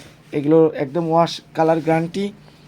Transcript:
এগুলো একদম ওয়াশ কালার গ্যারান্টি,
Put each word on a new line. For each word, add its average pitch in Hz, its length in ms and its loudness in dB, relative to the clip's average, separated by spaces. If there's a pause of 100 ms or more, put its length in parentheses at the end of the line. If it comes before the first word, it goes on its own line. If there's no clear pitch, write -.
(320)
এগুলো 156 440 4
একদম 160 360 -4
ওয়াশ 165 300 0 (120)
কালার 160 260 0
গ্যারান্টি, 165 540 -4 (340)